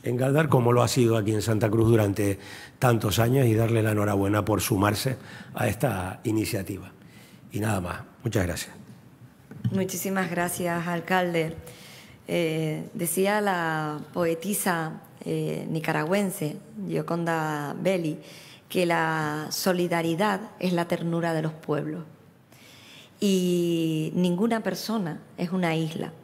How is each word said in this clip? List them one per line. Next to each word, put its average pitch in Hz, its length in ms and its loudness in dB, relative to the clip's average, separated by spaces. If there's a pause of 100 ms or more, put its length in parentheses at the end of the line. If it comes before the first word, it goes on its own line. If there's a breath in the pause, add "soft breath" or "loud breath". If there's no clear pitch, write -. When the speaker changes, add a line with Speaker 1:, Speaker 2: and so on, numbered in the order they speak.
Speaker 1:
en 120 120 -2
Galdar, 139 320 2
como 123 240 6
lo 120 100 6
ha 117 60 4
sido 113 300 4
aquí 107 160 0
en 104 80 0
Santa 110 280 2
Cruz 113 200 4
durante 101 500 2 (380 loud breath)
tantos 113 420 4
años, 123 280 4
y 110 80 4
darle 110 280 4
la 107 80 2
enhorabuena 104 540 2
por 107 160 2
sumarse 104 560 0 (360 loud breath)
a 113 140 -2
esta 98 560 -2
iniciativa. 104 680 -4 (600 loud breath)
Y 110 80 -6
nada 104 220 0
más. 87 160 -6 (260)
Muchas 104 220 0
gracias. - 300 -6 (960)
Speaker 2:
Muchísimas 190 580 -2
gracias, 175 580 -2
alcalde. 170 680 0 (760 loud breath)
Eh, 160 600 -2
decía 190 480 0
la 160 580 0 (140)
poetisa, 165 880 -2 (240)
eh, 160 440 -4
nicaragüense, 160 880 -2 (300)
Gioconda 160 920 -2
Belli, 165 420 0 (500 loud breath)
que 185 160 2
la 160 640 0
solidaridad 175 1120 0
es 185 120 0
la 170 160 0
ternura 170 460 -2
de 156 80 0
los 156 120 -4
pueblos. 151 500 -6 (1160 loud breath)
Y 170 960 2
ninguna 185 460 2
persona 185 580 -4 (180)
es 175 120 -4
una 175 260 0
isla. 160 380 -4 (100)